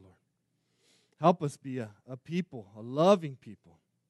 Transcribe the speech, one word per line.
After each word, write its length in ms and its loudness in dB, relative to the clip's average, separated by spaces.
Lord. 140 -20
Help 220 2
us 140 -6
be 220 -10
a, 120 -10
a 60 -14
people, 500 -8
a 60 -16
loving 580 2
people, 380 -20